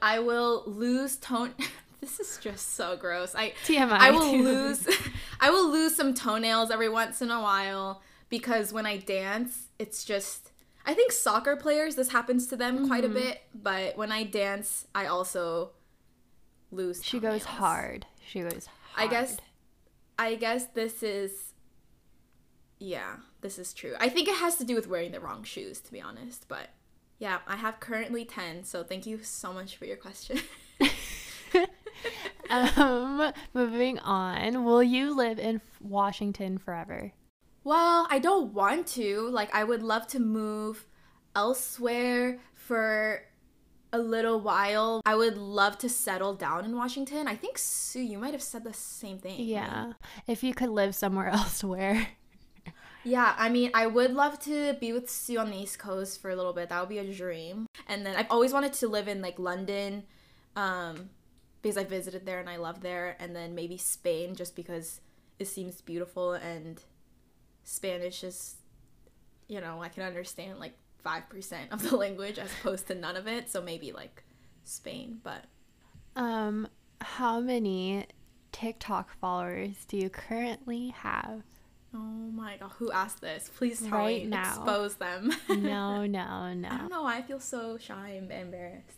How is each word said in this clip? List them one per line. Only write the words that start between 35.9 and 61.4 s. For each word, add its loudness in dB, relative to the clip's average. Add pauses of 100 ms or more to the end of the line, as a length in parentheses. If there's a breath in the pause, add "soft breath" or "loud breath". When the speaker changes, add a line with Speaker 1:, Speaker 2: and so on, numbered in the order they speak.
Speaker 2:
forever? -8 (500)
Speaker 1:
Well, 6
I 6
don't 6
want 4
to. 0
Like, 0
I 6
would 2
love 0
to -2
move 0 (520 soft breath)
elsewhere 2 (140 loud breath)
for 0 (680)
a 2
little 2
while. 2
I 8
would 4
love 2
to -2
settle 0
down -2
in -4
Washington. -2
I -2
think, -6
Sue, -4
you -4
might -4
have -6
said -10
the -10
same -10
thing, -10
right? -4
Speaker 2:
Yeah. -2 (340 loud breath)
If 0
you 2
could 0
live 2
somewhere 0
<laughs> -
else, 2
where? 2 (960 loud breath)
Speaker 1:
Yeah, 6
I 4
mean, 4
I 6
would 4
love 4
to 0
be -2
with -2
Sue -4
on 0
the -8
East -8
Coast -6
for -6
a -2
little -2
bit. -6
That 0
would -4
be -6
a -6
dream. -8 (200 loud breath)
And -6
then -4
I've 0
always 6
wanted 2
to 0
live 0
in, -4
like, -8
London, -4 (540 soft breath)
um, -4 (520)